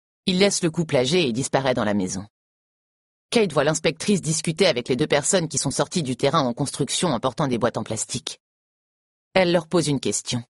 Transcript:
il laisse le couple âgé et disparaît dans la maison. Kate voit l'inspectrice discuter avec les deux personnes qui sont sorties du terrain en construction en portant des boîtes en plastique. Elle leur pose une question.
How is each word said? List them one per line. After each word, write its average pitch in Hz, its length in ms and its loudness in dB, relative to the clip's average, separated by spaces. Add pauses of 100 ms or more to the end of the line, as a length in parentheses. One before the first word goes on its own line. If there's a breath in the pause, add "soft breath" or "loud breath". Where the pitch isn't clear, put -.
(260)
il 180 140 2
laisse 196 220 4
le 175 100 2
couple 156 260 0
âgé 147 280 4
et 123 60 0
disparaît 135 420 0
dans 120 120 -2
la 104 80 0
maison. 98 340 -4 (1000)
Kate 214 240 2
voit 147 100 2
l'inspectrice 160 580 0
discuter 160 460 0
avec 123 220 0
les 127 80 0
deux 147 100 0
personnes 151 400 2
qui 147 100 -4
sont 135 140 -2
sorties 156 320 -2
du 127 140 -4
terrain 139 240 2
en 123 120 0
construction - 560 -2
en 120 100 0
portant 131 280 -2
des 123 100 -2
boîtes 113 200 0
en 113 60 -4
plastique. - 580 -8 (920)
Elle 185 180 4
leur 170 160 0
pose 170 200 2
une 143 120 0
question. 117 500 -4